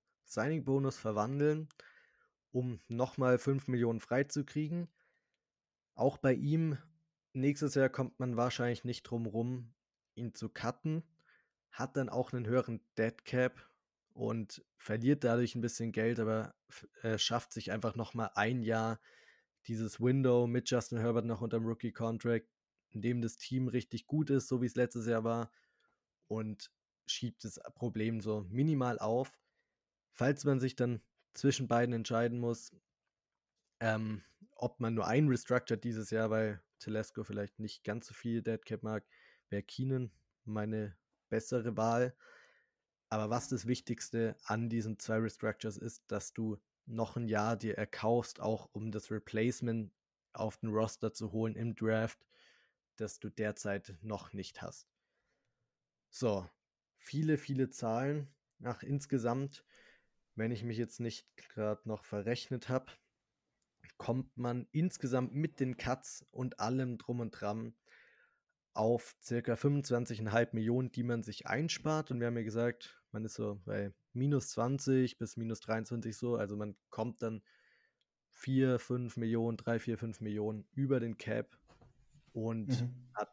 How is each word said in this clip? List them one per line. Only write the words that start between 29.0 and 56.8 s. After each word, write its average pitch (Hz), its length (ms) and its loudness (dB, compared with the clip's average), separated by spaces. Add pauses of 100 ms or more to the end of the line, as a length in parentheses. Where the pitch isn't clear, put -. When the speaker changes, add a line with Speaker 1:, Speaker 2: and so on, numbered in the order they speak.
Speaker 1:
Falls 135 320 2
man 135 160 4
sich 127 160 0
dann 123 240 2 (320)
zwischen 135 360 2
beiden 120 260 4
entscheiden 117 440 2
muss, 117 360 -2 (1080)
ähm, 110 420 0 (320)
ob - 260 -4
man 113 140 0
nur 104 120 2
einen 139 220 6
restructured 123 540 2
dieses 110 280 -2
Jahr, 110 200 2
weil 110 320 2 (160)
Telesco 107 460 -4
vielleicht 104 340 -6
nicht - 260 -8
ganz 110 220 -4
so 113 80 -16
viel 117 280 -2
Dead 110 220 -2
Cap 107 180 -6
mag, 110 240 -4 (420)
wäre 101 140 -2
Keenan 131 480 -2 (340)
meine 107 520 -2 (320)
bessere 113 480 0
Wahl. 117 380 4 (920)
Aber 107 220 0
was 120 180 0
das 110 180 -2
Wichtigste 117 800 -2
an 113 240 -2
diesen 110 300 -2
zwei 110 200 0
Restructures 110 580 -2
ist, - 340 -10
dass - 220 -4
du 107 260 -4 (260)
noch 113 320 -2
ein 117 120 -2
Jahr 107 280 2
dir 107 220 -2
erkaufst, 113 640 0
auch 110 320 -2
um 110 180 -6
das 104 200 -6
Replacement 113 840 -2 (400)
auf 110 260 -4
den 113 120 -4
Roster 110 420 0
zu 113 180 -6
holen 110 240 0
im 113 200 -2
Draft, 110 520 0 (720)
das - 240 -6
du 107 100 -8
derzeit 101 720 -4
noch 107 300 -6
nicht - 300 -10
hast. - 260 -14 (1200)
So, 98 380 0 (480)